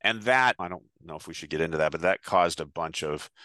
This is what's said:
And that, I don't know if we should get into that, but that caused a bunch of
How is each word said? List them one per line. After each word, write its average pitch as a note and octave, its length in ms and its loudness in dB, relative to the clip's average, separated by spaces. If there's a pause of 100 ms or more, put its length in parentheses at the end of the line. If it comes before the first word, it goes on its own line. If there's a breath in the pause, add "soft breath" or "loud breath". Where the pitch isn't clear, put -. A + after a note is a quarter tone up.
And G#2+ 220 0
that, B2+ 340 4
I F2 100 -6
don't F2 140 -8 (220)
know E2 120 -12
if D#2 120 -14
we E2 80 -12
should D2+ 160 -12
get D#2 100 0
into E2 160 0
that, D#2 140 2
but D#2+ 100 -6
that F2+ 220 2
caused F2 360 2
a D#2 60 -4
bunch D#2+ 380 -8
of D2+ 260 -4 (160 loud breath)